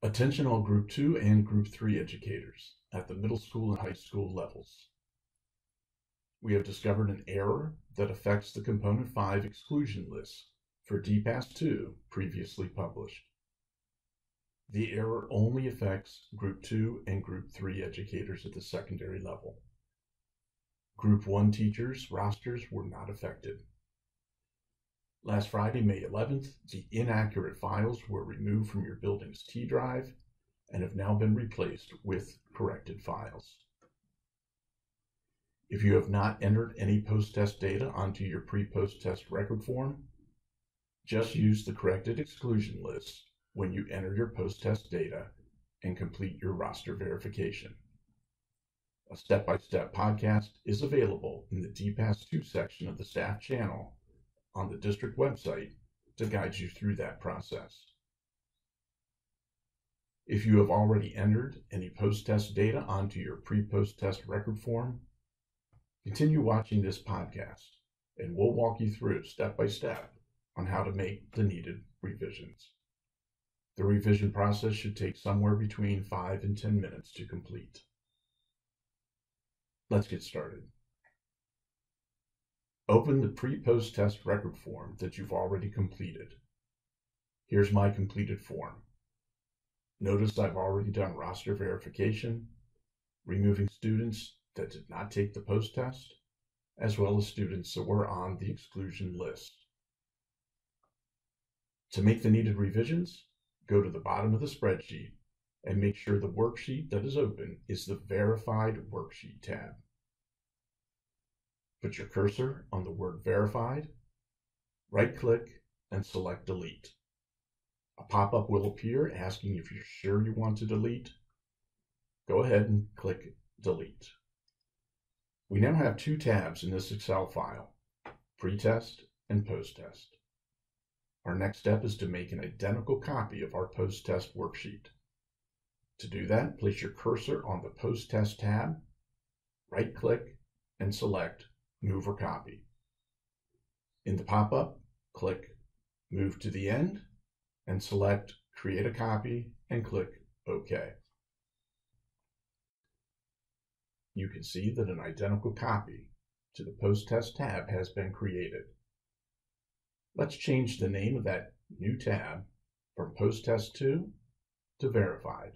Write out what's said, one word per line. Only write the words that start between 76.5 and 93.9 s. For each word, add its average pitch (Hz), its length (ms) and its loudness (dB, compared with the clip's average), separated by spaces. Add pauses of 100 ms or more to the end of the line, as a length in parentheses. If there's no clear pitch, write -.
ten 104 220 4
minutes - 360 -8
to - 100 -10
complete. - 560 -12 (2000)
Let's 104 180 4
get 87 160 -8
started. - 400 -8 (2250)
Open 135 320 8
the 104 100 2
pre-post 120 640 2
test 101 300 2
record 98 300 0
form - 440 -14
that 90 180 -6
you've 98 160 -6
already 92 380 0
completed. 95 640 -6 (1120)
Here's 101 240 6
my 101 180 8
completed 104 500 -2
form. - 360 -10 (1200)
Notice 101 380 4
I've 92 180 0
already 98 360 0
done 95 240 0
roster 92 400 -4
verification, 107 880 -2 (800)
removing 101 440 4
students 110 640 -2 (200)